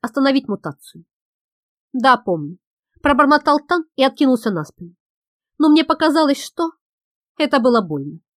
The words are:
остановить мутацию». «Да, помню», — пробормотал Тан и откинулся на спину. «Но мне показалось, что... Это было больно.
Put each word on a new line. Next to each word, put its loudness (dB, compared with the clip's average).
остановить -2
мутацию». -12
«Да, 2
помню», — -6
пробормотал 2
Тан -2
и 0
откинулся 0
на -6
спину. -20
«Но 2
мне 4
показалось, 0
что... -6
Это 0
было 2
больно. -8